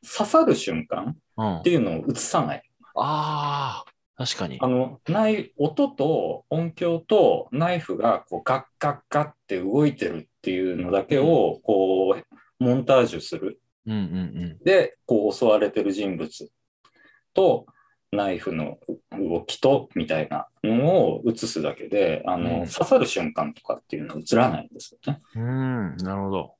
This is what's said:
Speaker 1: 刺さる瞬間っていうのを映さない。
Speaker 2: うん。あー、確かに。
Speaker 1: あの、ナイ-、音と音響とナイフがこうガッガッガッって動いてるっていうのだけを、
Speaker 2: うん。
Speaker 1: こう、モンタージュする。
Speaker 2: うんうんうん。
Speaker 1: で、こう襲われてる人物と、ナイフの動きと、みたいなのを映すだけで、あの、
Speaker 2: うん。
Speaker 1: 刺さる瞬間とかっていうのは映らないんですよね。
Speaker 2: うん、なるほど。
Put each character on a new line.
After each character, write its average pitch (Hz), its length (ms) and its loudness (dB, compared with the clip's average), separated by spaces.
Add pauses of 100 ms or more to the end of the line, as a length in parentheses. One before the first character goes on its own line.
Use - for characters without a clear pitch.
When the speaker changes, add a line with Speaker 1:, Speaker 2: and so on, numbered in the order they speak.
Speaker 1:
刺 - 280 -4
さ 320 160 6
る 185 100 4
瞬 - 300 -6
間 98 300 -6 (440)
っ - 40 -12
て 170 60 4
い 175 80 4
う - 20 4
の 90 220 -2
を - 80 -8
映 120 60 -2
さ - 300 -2
な 78 100 -6
い。 - 80 -16 (160)
Speaker 2:
う - 40 -20
ん。 - 120 -20
あ 147 880 -4 (340)
ー、 127 80 -6
確 - 120 -6
か 101 100 -6
に。 131 140 -10
Speaker 1:
あ 127 60 0
の、 127 400 0
ナ 220 220 2
イ-、 214 280 -4
音 160 300 0
と 135 640 -2
音 165 220 -2
響 170 280 -2
と 151 520 4
ナ 165 220 0
イ 170 60 -2
フ 92 180 -8
が 107 320 2
こ 87 80 -6
う - 60 -6
ガ 131 180 0
ッ - 40 -20 (140)
ガ 143 160 0
ッ - 40 -20 (100)
ガ 147 160 0
ッ 147 40 -16
っ - 40 -20 (140)
て 95 120 -2
動 113 260 2
い 143 100 2
て 98 120 -4
る 85 100 -4
っ - 240 -16
て 92 100 -2
い 92 200 0
う 87 40 -4
の 90 160 -4
だ 98 120 2
け 143 160 2
を、 139 360 4
Speaker 2:
う - 40 -20
ん。 - 20 -20
Speaker 1:
こ 95 580 4
う、 - 440 -10
モ 123 120 4
ン 127 100 -2
タ 135 140 6
ー 120 60 4
ジ 101 120 -6
ュ 80 40 -8
す - 160 -10
る。 - 240 -8 (240)
Speaker 2:
う 113 40 -10
ん 110 40 -4
う - 20 -2
ん 104 40 -2
う - 20 -2 (600)
ん。 - 20 -20
Speaker 1:
で、 185 420 4
こ 107 240 2
う 98 40 -4
襲 - 120 0
わ 107 140 6
れ 104 120 2
て 101 120 -2
る 101 80 0
人 95 260 -4
物 - 340 -10 (840)
と、 180 320 4 (460)
ナ 101 200 0
イ 87 80 -4
フ 90 140 -6
の 78 240 -6 (340)
動 85 300 -4
き - 180 -12
と、 131 360 2
み 80 120 -2
た 78 140 0
い 76 80 -6
な - 180 -6 (160)
の 123 440 4
を - 200 -4
映 113 80 0
す - 260 -6
だ 73 140 -2
け - 120 -14
で、 95 380 0
あ 90 120 -2
の、 85 240 -2
Speaker 2:
う - 20 -4
ん。 - 40 -6
Speaker 1:
刺 - 180 -2
さ 269 120 4
る - 80 4
瞬 78 280 -4
間 76 200 -4
と - 80 -20
か - 140 -4
っ - 80 -20
て - 120 -12
い 78 60 -8
う 73 40 -10
の - 100 -12
は 78 60 -10
映 - 140 0
ら 120 140 4
な 76 120 -4
い - 40 -16
ん - 80 -20
で - 60 -18
す - 260 -20
よ 147 80 -2
ね。 - 80 -8 (140)
Speaker 2:
う 113 40 -6
ん、 123 580 -2
な 95 180 -6
る 98 80 -4
ほ 98 80 -4
ど。 85 280 -6